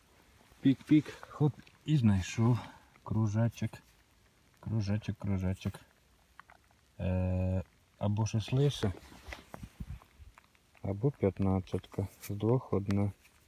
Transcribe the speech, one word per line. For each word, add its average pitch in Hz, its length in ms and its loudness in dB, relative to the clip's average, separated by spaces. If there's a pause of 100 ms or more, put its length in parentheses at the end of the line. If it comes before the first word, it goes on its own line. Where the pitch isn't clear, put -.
(600)
Пік-пік, 147 440 4 (240)
хоп, 147 240 2 (320)
і 156 120 2
знайшов 113 640 4 (440)
кружечок. 110 680 0 (880)
Кружечок, 107 580 -2
кружечок. 95 640 -2 (1200)
Е, 92 640 0 (360)
або 104 280 0
щось 110 260 -2
лише, 131 400 0 (1900)
або 101 280 -2
п'ятнадцятка. 95 960 -2 (140)
З - 80 -12
двох 107 420 0
одна. 101 400 0 (360)